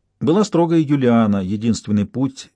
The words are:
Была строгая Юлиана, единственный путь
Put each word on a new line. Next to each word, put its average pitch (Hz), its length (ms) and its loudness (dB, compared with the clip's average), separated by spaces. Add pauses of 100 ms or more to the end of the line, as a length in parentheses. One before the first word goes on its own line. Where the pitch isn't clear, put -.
(180)
Была 170 260 2
строгая 170 360 0
Юлиана, 117 640 0
единственный 104 640 -2
путь 135 500 -6